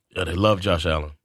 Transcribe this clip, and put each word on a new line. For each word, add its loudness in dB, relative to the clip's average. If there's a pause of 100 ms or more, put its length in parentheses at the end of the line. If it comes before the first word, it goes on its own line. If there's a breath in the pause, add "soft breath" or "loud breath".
Yeah, -6
they -4
love 4
Josh 0
Allen. -2 (140)